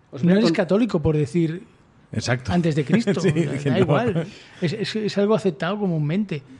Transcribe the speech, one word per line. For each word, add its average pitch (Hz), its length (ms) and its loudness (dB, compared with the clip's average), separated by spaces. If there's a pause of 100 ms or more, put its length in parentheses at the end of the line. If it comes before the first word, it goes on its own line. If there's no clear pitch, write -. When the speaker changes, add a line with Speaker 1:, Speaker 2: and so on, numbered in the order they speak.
(120)
Speaker 1:
os 131 100 -12
voy 170 60 4
Speaker 2:
no 180 60 6
Speaker 1:
a 202 40 6
Speaker 2:
eres 220 120 4
Speaker 1:
con- 165 60 0
Speaker 2:
católico 196 460 2
por 151 140 2
decir 165 480 0 (480)
Speaker 3:
Exacto. 123 400 -2
Speaker 2:
antes 165 240 2
de 147 80 0
Cristo. 202 360 2
Speaker 3:
<laughs> - 20 -
Sí, 180 100 2
Speaker 2:
Da, 147 260 -2
Speaker 3:
que 143 120 -2
Speaker 2:
da 123 60 2
Speaker 3:
no. - 40 4
Speaker 2:
igual. 165 460 0 (340)
Es, 170 140 -2
es, 220 200 -6
es 214 240 -2
algo 202 160 2
aceptado 185 440 -2
comúnmente. 170 640 -2 (180)